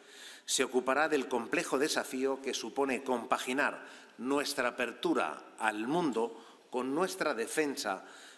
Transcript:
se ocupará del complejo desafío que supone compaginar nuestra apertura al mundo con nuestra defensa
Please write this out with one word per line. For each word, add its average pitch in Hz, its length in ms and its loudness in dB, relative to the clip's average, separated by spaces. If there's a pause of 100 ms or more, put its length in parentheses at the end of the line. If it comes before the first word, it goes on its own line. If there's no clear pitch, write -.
(440)
se - 200 2
ocupará 131 440 4
del 147 200 2
complejo 131 500 0
desafío 135 640 0
que 131 100 -2
supone 123 500 0
compaginar 127 800 0 (340)
nuestra 135 500 0
apertura 117 880 0
al 110 280 0
mundo 123 840 0
con 127 240 -2
nuestra 165 400 0
defensa 113 720 -2 (340)